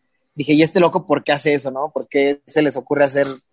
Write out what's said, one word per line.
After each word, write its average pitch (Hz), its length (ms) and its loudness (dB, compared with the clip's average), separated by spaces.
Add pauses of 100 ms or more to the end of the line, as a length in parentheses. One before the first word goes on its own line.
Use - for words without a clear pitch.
(360)
dije, 151 180 -2
"¿Y 147 80 4
este 165 180 2
loco 175 260 0
por 143 180 -2
qué - 100 -2
hace 147 200 0
eso, 135 180 -4
no? 135 200 -6
¿Por 123 160 -8
qué 143 380 0
se - 160 -2
les 135 160 -2
ocurre 143 280 0
hacer 139 220 0 (260)